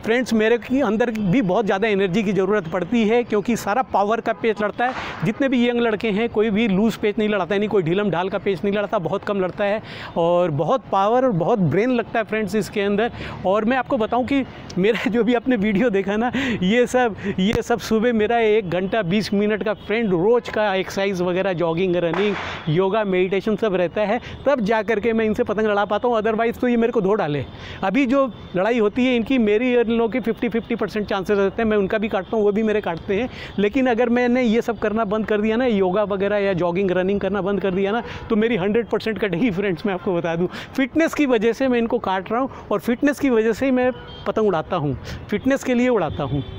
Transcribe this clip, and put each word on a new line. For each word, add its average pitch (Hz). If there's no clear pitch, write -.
friends, 233
मेरे 220
के 247
अंदर 226
भी 214
बहुत 196
ज़्यादा 202
एनर्जी 196
की 202
ज़रूरत 190
पड़ती 190
है, 240
क्योंकि 220
सारा 226
power 208
का 233
पेच 220
लड़ता 214
है। -
जितने 226
भी 240
young 240
लड़के 226
हैं, 220
कोई 226
भी 214
loose 196
पेच 208
नहीं 214
लड़ाता, 196
यानी 208
कोई 196
ढीलम 185
ढाल 175
का 190
पेच 190
नहीं 202
लड़ता, 208
बहुत 175
कम 202
लड़ता 185
है 208
और 175
बहुत 160
power 214
और 254
बहुत 175
brain 185
लगता 233
है 220
friends 214
इसके 208
अंदर। 202
और 208
मैं 247
आपको 254
बताऊं 233
कि 262
मेरा 202
<laughs> -
जो 226
भी 240
आपने 240
video 214
देखा 196
ना, 233
ये 226
सब, 247
ये 190
सब 233
सुबह 220
मेरा 220
एक 214
घंटा 190
बीस 190
मिनट 208
का 208
friend 220
रोज़ 220
का 214
exercise 190
वगैरह, 185
jogging, 170
running, 180
yoga, 190
meditation 190
सब 214
रहता 180
है, 208
तब 269
जा 220
कर 214
के 226
मैं 226
इनसे 220
पतंग 214
लड़ा 208
पाता 208
हूँ, 240
otherwise 226
तो 254
ये 240
मेरे 226
को 233
धो 190
डाले। 147
अभी 196
जो 269
लड़ाई 220
होती 214
है 262
इनकी, 233
मेरी 226
और 233
इन -
लोगों 233
के 208
fifty 226
fifty 226
percent 214
chances 202
रहते 196
हैं, 220
मैं 214
उनका 208
भी 214
काटता 208
हूँ, 208
वो 208
भी 214
मेरे 214
काटते 190
हैं। 247
लेकिन 214
अगर 240
मैंने 247
ये 233
सब 214
करना 220
बंद 208
कर 214
दिया 220
ना, 262
योगा 196
वगैरह 202
या 196
jogging, 175
running 185
करना 196
बंद 196
कर 185
दिया 196
ना, 226
तो 226
मेरी 226
हंड्रेड 208
परसेंट 220
कटेगी 202
friends, 190
मैं 196
आपको 180
बता 170
दूँ। 175
Fitness 277
की 294
वजह 233
से 269
मैं 240
इनको 233
काट 190
रहा 240
हूँ 262
और 208
fitness 247
की 269
वजह 220
से 262
ही 269
मैं 254
पतंग 214
उड़ाता 180
हूँ, 143
Fitness 254
के 254
लिए 247
उड़ाता 165
हूँ। 135